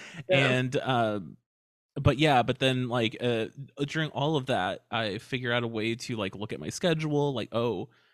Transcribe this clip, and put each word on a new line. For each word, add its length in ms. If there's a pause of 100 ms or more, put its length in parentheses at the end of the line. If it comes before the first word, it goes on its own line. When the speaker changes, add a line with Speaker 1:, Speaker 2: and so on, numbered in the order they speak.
(280)
Speaker 1:
Yeah. 200
Speaker 2:
And, 280
um, 600 (640)
but 200
yeah, 240
but 160
then, 280
like, 320
uh, 260 (420)
during 220
all 260
of 100
that, 460
I 260
figure 340
out 120
a 40
way 280
to, 180
like, 220
look 160
at 80
my 80
schedule, 640
like, 180
oh, 360 (260)